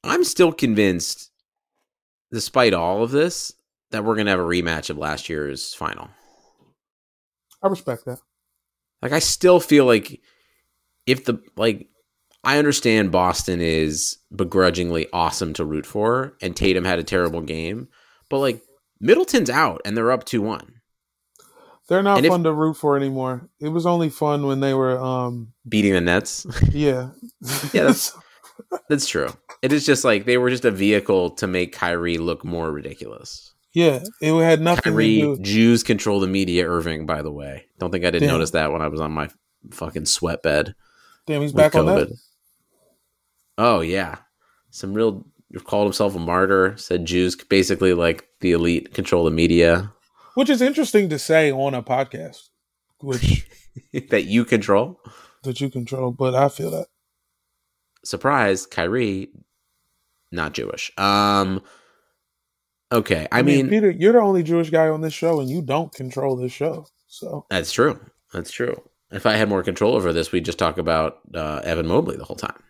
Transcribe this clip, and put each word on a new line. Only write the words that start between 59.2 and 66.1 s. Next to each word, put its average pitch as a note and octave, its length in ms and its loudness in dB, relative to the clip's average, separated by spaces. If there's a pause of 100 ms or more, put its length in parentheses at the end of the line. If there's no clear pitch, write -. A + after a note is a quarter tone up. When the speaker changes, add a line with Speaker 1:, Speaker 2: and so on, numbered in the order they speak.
Speaker 1:
not D#2 200 -6
Jewish. - 460 -8
Um, G2+ 640 2 (1300)
okay, F#2 400 0
I A#2+ 80 2
Speaker 2:
I - 20 4
mean, C#3 240 4
Speaker 1:
mean - 20 -4
Speaker 2:
Peter, G#3 220 4
you're F#3+ 220 4
the A#3+ 80 8
only G3 220 2
Jewish E3 280 0
guy D#3+ 180 4
on D#3 120 -2
this D#3+ 140 -6
show, D#3+ 260 0
and C3 100 -4
you E3 120 -4
don't D3 300 -4
control C3 440 -4